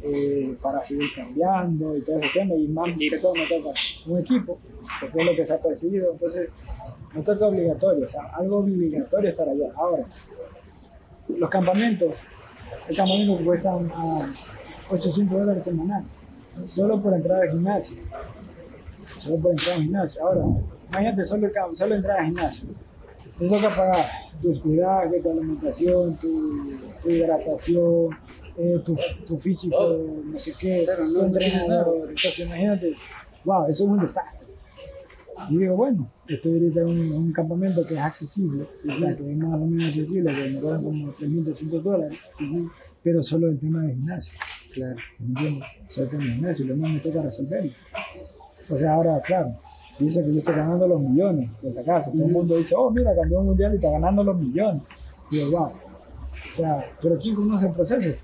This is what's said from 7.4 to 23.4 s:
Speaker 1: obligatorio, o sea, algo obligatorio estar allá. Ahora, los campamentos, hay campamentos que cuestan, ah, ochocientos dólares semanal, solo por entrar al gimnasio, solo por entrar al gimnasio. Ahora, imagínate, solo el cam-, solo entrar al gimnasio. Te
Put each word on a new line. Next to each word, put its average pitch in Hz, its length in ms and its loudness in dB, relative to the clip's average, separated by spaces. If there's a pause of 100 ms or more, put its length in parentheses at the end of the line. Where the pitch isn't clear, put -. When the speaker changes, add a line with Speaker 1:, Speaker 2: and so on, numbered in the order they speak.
Speaker 1:
obligatorio, 170 580 2
o - 40 -6
sea, 147 160 -10 (140)
algo 196 200 2
obligatorio 185 720 2
estar 160 180 -2
allá. 139 280 0
Ahora, 180 280 0 (1200)
los 170 220 -2
campamentos, 185 680 2 (720)
hay 165 60 -4
campamentos 196 440 2
que 165 60 -2
cuestan, 175 500 2
ah, 160 360 -2 (600)
ochocientos 185 480 2
dólares 196 260 2
semanal, 175 400 -2 (640)
solo 202 360 2
por 196 120 4
entrar 180 280 2
al 165 80 2
gimnasio, 175 460 0 (1200)
solo 156 180 0
por 175 140 4
entrar 175 240 0
al 160 60 2
gimnasio. 165 400 0
Ahora, 180 220 2 (460)
imagínate, 196 340 0
solo 208 220 0
el 202 60 0
cam-, 185 220 -2
solo 202 200 0
entrar 196 260 2
al 156 60 2
gimnasio. - 420 -2 (680)
Te 175 100 0